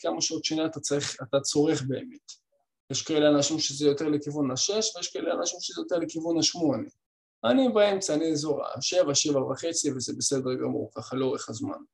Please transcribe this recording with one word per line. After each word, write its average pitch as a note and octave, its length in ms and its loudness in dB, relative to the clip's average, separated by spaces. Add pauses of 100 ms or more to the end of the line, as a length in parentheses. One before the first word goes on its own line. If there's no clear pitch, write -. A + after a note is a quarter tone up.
כמה E3 200 -2
שעות D#3+ 240 -2
שינה D#3+ 220 0
אתה D#3 140 -6
צריך, C#3+ 420 -2
אתה C#3 180 0
צורך D3 480 2
באמת. - 440 -8 (580)
יש C3+ 120 -4
כאלה D3+ 260 4
אנשים D3 300 4
שזה C#3+ 280 -2
יותר C#3+ 220 2
לכיוון D3 420 0
השש, G3+ 460 0
ויש F3 120 -8
כאלה - 260 -2
אנשים F3 260 -4
שזה E3+ 200 -8
יותר E3+ 180 -2
לכיוון E3 400 -2
השמונה. D3 500 0 (560)
אני C3 300 6
באמצע, G3+ 400 4
אני D#3+ 180 2
אזור D3 280 0 (160)
השבע, D#3 380 2
שבע C#3 260 2
וחצי, C3+ 520 -2
וזה B2+ 260 -6
בסדר B2+ 360 0
גמור, B2+ 400 -4
ככה A#2 220 -8
לאורך C3 320 -2
הזמן. A2 300 -8 (160)